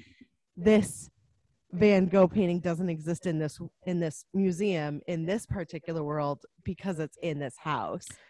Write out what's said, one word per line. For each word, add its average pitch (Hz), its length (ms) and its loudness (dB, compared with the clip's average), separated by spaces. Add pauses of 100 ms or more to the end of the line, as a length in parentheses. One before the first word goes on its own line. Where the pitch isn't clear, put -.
(580)
this 190 520 2 (640)
Van 190 360 6
Gogh 185 200 6
painting 175 320 0
doesn't 175 300 -2
exist 160 380 -4
in 160 120 0
this, 151 200 -4 (260)
in 180 160 -2
this 160 320 -4
museum, 180 720 0
in 165 180 -4
this 202 200 -2
particular 165 580 -6
world, 147 400 -4 (220)
because 180 340 -6
it's 156 220 -6
in 156 180 -4
this 135 180 -8
house. 120 500 -6 (220)